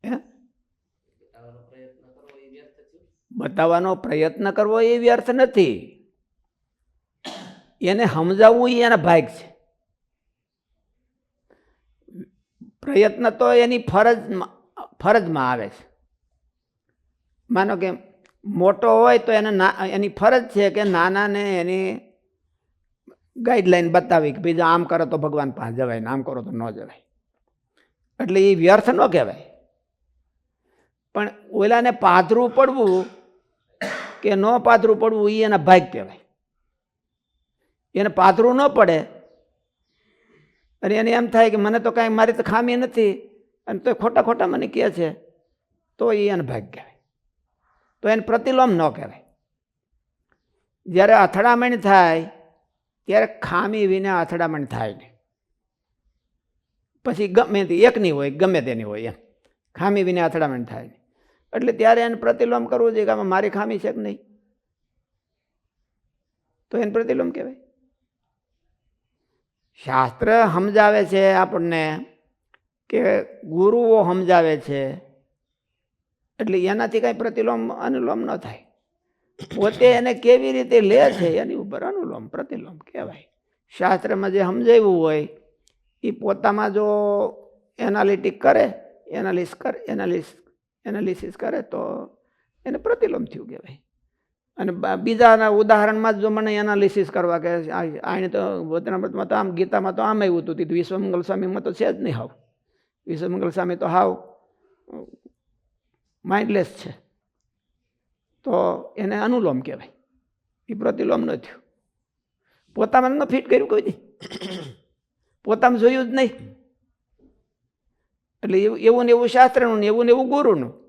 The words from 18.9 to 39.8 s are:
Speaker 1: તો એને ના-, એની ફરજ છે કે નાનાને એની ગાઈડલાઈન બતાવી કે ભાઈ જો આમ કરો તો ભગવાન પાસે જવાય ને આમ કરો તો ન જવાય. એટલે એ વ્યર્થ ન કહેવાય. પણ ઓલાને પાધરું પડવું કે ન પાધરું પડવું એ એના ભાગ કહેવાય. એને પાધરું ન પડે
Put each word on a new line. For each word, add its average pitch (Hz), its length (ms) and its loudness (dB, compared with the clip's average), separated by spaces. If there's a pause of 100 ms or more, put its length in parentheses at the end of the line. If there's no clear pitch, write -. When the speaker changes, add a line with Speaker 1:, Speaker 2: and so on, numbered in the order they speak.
Speaker 1:
તો 226 140 -2
એને 214 200 0
ના-, 190 340 0
એની 196 240 -4
ફરજ 240 400 2
છે 202 200 2
કે 208 140 -2
નાનાને 196 800 0
એની 190 400 -4 (1400)
ગાઈડલાઈન 180 540 2
બતાવી 170 400 2
કે 135 100 -12
ભાઈ 170 120 -2
જો 170 100 0
આમ 170 200 4
કરો 165 220 -2
તો 156 120 -6
ભગવાન 147 340 -4
પાસે 117 240 -10
જવાય 120 240 -4
ને 110 100 -8
આમ 135 120 -4
કરો 127 200 -8
તો 101 100 -14
ન 113 180 -8
જવાય. 107 340 -18 (1200)
એટલે 190 280 4
એ 190 40 4
વ્યર્થ 185 340 4
ન 262 180 2
કહેવાય. 135 440 -2 (1600)
પણ 208 180 -6 (200)
ઓલાને 233 400 2
પાધરું 208 580 4
પડવું 240 560 2 (1160)
કે 202 140 0
ન 214 220 2
પાધરું 226 420 4
પડવું 220 320 0
એ 220 120 0
એના 208 140 2
ભાગ 180 240 6 (120)
કહેવાય. 98 260 -12 (1800)
એને 202 140 0
પાધરું 196 460 4
ન 277 120 4
પડે 180 380 4 (1800)